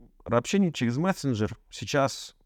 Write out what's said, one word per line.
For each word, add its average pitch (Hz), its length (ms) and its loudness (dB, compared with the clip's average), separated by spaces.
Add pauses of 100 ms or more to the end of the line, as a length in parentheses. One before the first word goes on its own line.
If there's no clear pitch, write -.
(240)
общение 156 480 2
через 120 240 0
мессенджер 135 600 0 (140)
сейчас - 640 -2 (100)